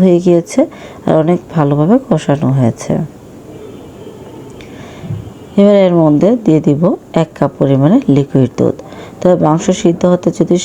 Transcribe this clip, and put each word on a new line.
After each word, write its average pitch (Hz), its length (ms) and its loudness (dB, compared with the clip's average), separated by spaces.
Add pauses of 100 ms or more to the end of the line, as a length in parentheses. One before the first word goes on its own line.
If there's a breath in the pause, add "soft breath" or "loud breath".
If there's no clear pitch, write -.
হয়ে 180 220 4
গিয়েছে, 175 360 0 (440 loud breath)
আর - 160 0
অনেক 175 180 0 (160)
ভালোভাবে 151 400 2 (120)
কষানো 151 400 -2 (100)
হয়েছে। 123 360 -2 (2750 loud breath)
এবার 202 180 4 (120)
এর 175 60 2 (100)
মধ্যে 151 260 2 (160)
দিয়ে 156 220 2
দিব 147 140 0 (400)
এক 156 140 -2
কাপ 139 240 -2
পরিমাণে 139 380 2 (180)
লিকুইড 139 420 0
দুধ। 123 180 0 (420 loud breath)
তবে 180 180 2 (100)
মাংস 156 200 0 (160)
সিদ্ধ 170 200 0 (100)
হতে 180 160 0 (120)
যদি 175 260 0